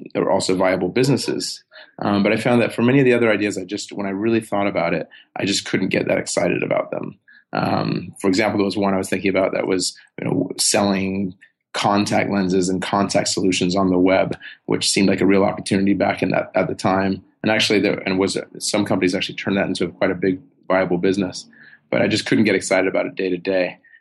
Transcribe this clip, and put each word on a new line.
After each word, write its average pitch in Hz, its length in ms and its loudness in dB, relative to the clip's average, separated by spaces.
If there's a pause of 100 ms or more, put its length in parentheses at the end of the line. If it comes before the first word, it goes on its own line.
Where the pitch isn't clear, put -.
(140)
that 101 100 0
were - 80 0
also 95 240 0
viable 92 320 0
businesses. 117 800 -2 (340)
Um, 101 240 2
but 104 80 4
I 110 60 2
found 120 240 2
that 104 120 0
for - 80 -2
many 127 180 4
of 135 60 4
the 123 80 6
other 117 160 4
ideas, 104 280 0
I 92 80 -8
just, 98 260 -8
when 101 160 -6
I 98 40 -4
really 110 280 0
thought 104 280 -2
about 87 260 0
it, 80 160 -4 (260)
I - 80 -4
just 98 220 -2
couldn't 95 240 -2
get - 180 0
that 95 100 0
excited - 460 -2
about - 280 -2
them. - 280 -10 (320)
Um, - 720 -2
for 98 80 0
example, 104 300 0
there 98 60 2
was 98 120 -2
one 98 160 2
I 95 40 0
was 95 120 -4
thinking 98 200 -2
about 95 240 2
that 98 140 -2
was, 92 300 -2 (240)
you - 80 -4
know, - 280 0
selling 98 800 0 (380)
contact 104 580 0
lenses 95 380 2
and 92 120 -2
contact 101 460 0
solutions 92 480 0
on 95 160 2
the 90 80 2
web, 92 360 2 (300)
which 107 240 -2
seemed 98 180 2
like 95 140 0
a 92 40 4
real 98 180 4
opportunity 98 500 0
back 98 300 0
in 95 60 0
that, - 260 -2
at 95 120 2
the 98 60 -6
time. 95 500 0 (200)
And 107 80 0
actually, 107 280 2
there, 95 200 0
and 95 180 -2
was, 95 200 0 (200)
some - 260 -2
companies 92 300 0
actually 92 220 -4
turned 98 220 -2
that 90 100 0
into 92 220 -2
quite 95 200 -2
a 95 60 -2
big 92 260 0 (260)
viable 92 300 2
business. 95 480 -2 (460)
But 117 100 2
I 107 60 2
just 104 180 0
couldn't 113 200 2
get 101 100 4
excited 92 320 2
about 92 180 0
it 92 100 -10
day 95 140 -2
to 90 80 -2
day. 90 400 -2 (240)